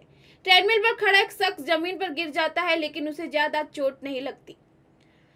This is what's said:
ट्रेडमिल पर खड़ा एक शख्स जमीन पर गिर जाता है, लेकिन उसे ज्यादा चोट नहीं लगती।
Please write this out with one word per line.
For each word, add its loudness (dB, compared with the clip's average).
ट्रेडमिल 6
पर 2
खड़ा 4
एक 2
शख्स -4
जमीन -2
पर -4
गिर -6
जाता -2
है, 0
लेकिन -4
उसे -8
ज्यादा 0
चोट -6
नहीं -6
लगती। -12